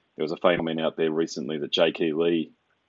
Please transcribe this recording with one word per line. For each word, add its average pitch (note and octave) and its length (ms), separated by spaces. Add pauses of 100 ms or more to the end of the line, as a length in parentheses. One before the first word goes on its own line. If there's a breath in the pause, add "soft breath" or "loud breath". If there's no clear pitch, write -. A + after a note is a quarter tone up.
(160)
There D#2 80
was D2+ 80
a E2 40
famous F2 280
man D#2+ 160
out D#2+ 160
there D#2+ 140
recently D#2 480
that C#2+ 140
Jake E2 280
E. E2 120
Lee, E2 400 (360)